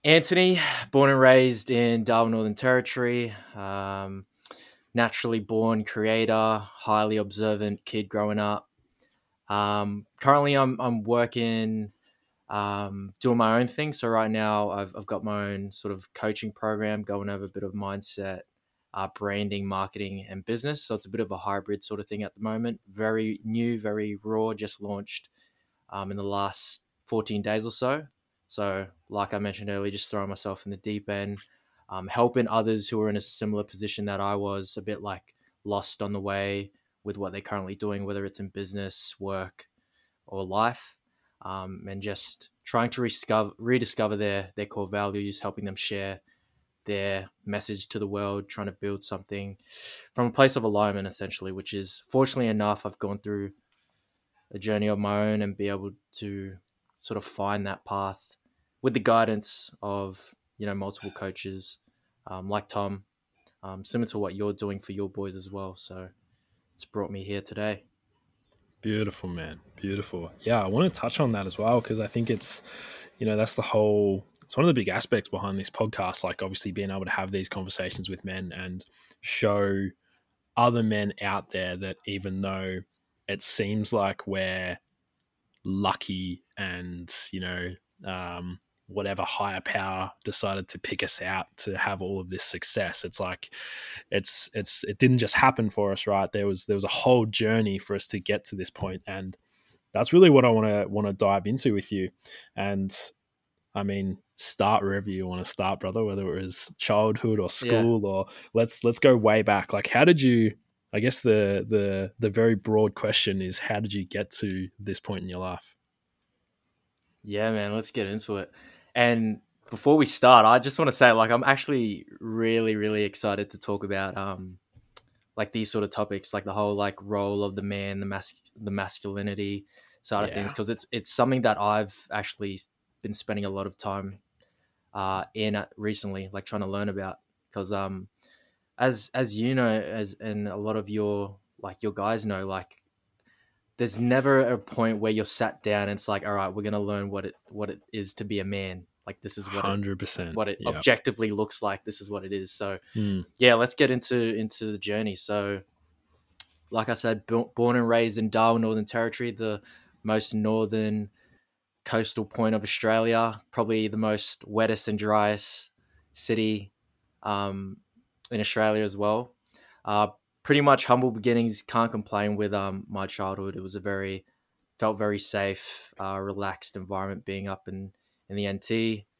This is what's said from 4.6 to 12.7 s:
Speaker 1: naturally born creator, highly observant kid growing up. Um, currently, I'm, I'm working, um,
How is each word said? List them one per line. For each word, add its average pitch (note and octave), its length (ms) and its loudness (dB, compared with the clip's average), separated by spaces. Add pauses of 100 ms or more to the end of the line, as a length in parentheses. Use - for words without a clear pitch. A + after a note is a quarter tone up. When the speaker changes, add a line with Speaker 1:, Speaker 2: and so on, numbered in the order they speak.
Speaker 1:
naturally A#2 460 0
born A2 460 2
creator, A2 760 2
highly G#2+ 540 0
observant G#2 720 -2
kid G#2+ 240 -4
growing G#2+ 300 0
up. G#2 280 -2 (800)
Um, G#2 580 0 (140)
currently, C#3+ 360 6
I'm, C3 260 4
I'm A#2 220 0
working, A2+ 880 0 (560)
um, G2+ 720 -4